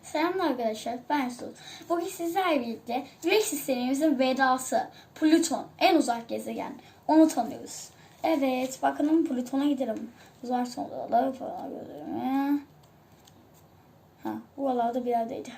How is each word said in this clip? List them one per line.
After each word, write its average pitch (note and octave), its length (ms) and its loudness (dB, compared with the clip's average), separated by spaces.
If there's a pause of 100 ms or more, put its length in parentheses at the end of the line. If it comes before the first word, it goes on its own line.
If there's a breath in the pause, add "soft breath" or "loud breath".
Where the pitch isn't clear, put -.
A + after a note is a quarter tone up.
(120)
Selamlar F4 340 0
arkadaşlar, A#3+ 540 -2 (100)
ben C#4 200 2
Su. - 160 -12 (440 loud breath)
Bugün E4+ 160 0
sizlerle E4+ 560 0
birlikte A#3 440 -4 (180 loud breath)
Güneş G#4 200 4
sistemimizin C4+ 760 0
vedası, C4 680 2 (280 loud breath)
Plüton, D#4 500 2 (140)
en F4 160 6
uzak A#3 320 2
gezegen. A3+ 460 -8 (340 loud breath)
Onu D#4 200 8
tanıyoruz. - 640 -6 (340 loud breath)
Evet, C4 600 0
bakalım D4 420 2
Plüton'a C4+ 400 -2
gidelim. A#3+ 460 -2 (320 loud breath)
Uzak B3 240 -2
sonraları A#3+ 640 -2
falan - 380 -8
görelim. C#4 920 -2 (1600)
Ha, E4 60 -6 (280)
buralarda B3 480 -2
bir B3 40 -2
yerdeydi. A#3 480 -2